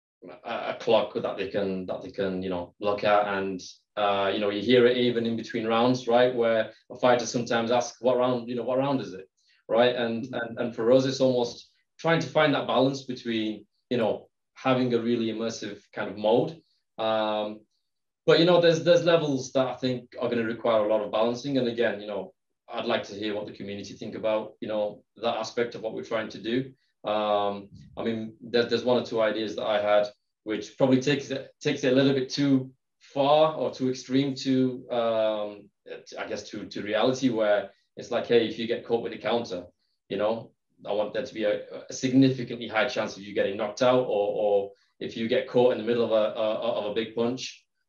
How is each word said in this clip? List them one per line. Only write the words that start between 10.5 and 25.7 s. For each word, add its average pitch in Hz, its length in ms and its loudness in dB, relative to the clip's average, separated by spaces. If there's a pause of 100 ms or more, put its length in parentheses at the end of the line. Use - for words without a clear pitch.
and 117 160 -4
for 113 180 2
us, 131 120 8
it's 135 160 -2
almost 123 500 0 (280)
trying 165 220 2
to 131 80 -4
find 151 260 4
that 127 120 -2
balance 135 380 2
between, 110 600 -4 (260)
you 123 60 0
know, 110 320 -2 (260)
having 127 400 0
a 117 40 4
really 113 340 -2
immersive 110 480 -8 (140)
kind 104 160 -8
of 98 80 -12
mode. 123 420 2 (380)
Um, 107 640 -2 (640)
but, 160 140 6
you 165 60 6
know, 175 140 6
there's, 165 220 4
there's 170 220 6
levels 151 480 2
that 131 160 2
I 127 60 -6
think 127 460 -4
are 120 80 -2
gonna 117 160 -2
require 110 400 0
a 104 40 -2
lot 107 140 2
of 104 100 -6
balancing. 120 460 0
And 117 100 0
again, 110 320 -2
you 104 80 -12
know, 95 240 -8 (360)
I'd 117 180 -6
like 110 180 -2
to 104 100 -14
hear 104 200 -4
what 107 120 -6
the - 60 -14
community 101 420 -12
think 110 220 -12
about, 110 440 -2
you 107 80 -10
know, 107 340 -4 (140)
that 117 200 -4
aspect 113 400 -4